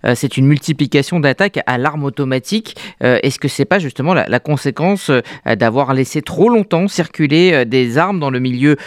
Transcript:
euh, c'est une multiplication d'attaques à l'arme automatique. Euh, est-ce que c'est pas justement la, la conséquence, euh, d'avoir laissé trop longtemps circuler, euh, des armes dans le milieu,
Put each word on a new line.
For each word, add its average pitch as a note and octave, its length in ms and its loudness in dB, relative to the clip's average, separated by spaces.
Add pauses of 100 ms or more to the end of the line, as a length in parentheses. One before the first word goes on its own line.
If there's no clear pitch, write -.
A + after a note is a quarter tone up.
euh, A#2+ 120 2
c'est - 200 -4
une C3 100 4
multiplication C#3+ 760 0
d'attaques D3 440 0
à B2 140 -2
l'arme D3 240 -2
automatique. C#3 760 -4 (280)
Euh, B2 180 4
est-ce C3+ 160 0
que - 80 -4
c'est C#3 200 0
pas F#3+ 120 2
justement D#3 360 -2
la, C3 120 0
la A#2+ 140 0
conséquence, D3+ 680 -2
euh, B2+ 120 4 (320)
d'avoir A#2+ 400 0
laissé C3 280 -2
trop - 260 2
longtemps G3+ 400 2
circuler, D#3+ 640 2
euh, C3 120 2
des B2 340 0
armes F#3 200 0
dans C#3+ 120 -2
le B2+ 100 -2
milieu, B2+ 360 2 (100)